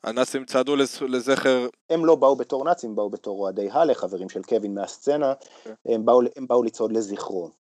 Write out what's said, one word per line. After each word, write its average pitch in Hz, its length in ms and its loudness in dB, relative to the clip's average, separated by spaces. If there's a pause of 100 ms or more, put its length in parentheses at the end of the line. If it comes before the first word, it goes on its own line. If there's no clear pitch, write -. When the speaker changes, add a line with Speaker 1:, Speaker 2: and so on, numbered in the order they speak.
Speaker 1:
הנאצים 127 420 -2
צעדו 135 300 0
לז-, 139 320 0
לזכר 127 600 2 (220)
Speaker 2:
הם 165 160 0
לא 160 100 8
באו 135 200 4
בתור 131 300 -4
נאצים, 170 240 0
הם 107 60 -8
באו 104 140 -2
בתור 101 300 -8
אוהדי 98 320 -4
האלה, 143 220 4
חברים 92 360 -6
של 98 140 -8
קווין 104 300 -2
מהסצנה, 135 600 -2 (320)
Speaker 1:
אוקיי. - 300 -4
Speaker 2:
הם 110 100 -2
באו, 123 160 6 (140)
הם 131 120 -12
באו 123 160 4
לצעוד 110 280 -2
לזכרו. 98 580 -6 (120)